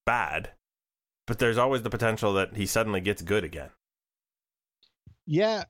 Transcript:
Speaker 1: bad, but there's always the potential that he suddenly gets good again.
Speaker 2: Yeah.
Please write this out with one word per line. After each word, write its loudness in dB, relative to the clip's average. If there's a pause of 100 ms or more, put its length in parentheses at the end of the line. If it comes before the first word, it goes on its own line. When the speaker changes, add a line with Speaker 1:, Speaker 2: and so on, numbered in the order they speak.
Speaker 1:
bad, -2 (760)
but -4
there's 2
always 2
the -4
potential 0
that 0
he -2
suddenly 0
gets -2
good 0
again. -10 (1600)
Speaker 2:
Yeah. 2